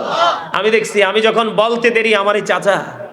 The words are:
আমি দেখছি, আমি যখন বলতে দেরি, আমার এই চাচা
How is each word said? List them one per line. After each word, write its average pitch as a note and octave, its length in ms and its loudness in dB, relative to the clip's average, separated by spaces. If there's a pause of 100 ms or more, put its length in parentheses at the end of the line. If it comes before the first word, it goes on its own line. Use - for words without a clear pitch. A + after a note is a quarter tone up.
(520)
আমি G3+ 180 0
দেখছি, G#3+ 320 2
আমি G3 180 2
যখন A3 360 2
বলতে A#3 340 0
দেরি, A3 240 2
আমার G3+ 220 2
এই G#3 60 -2
চাচা F3+ 400 0 (300)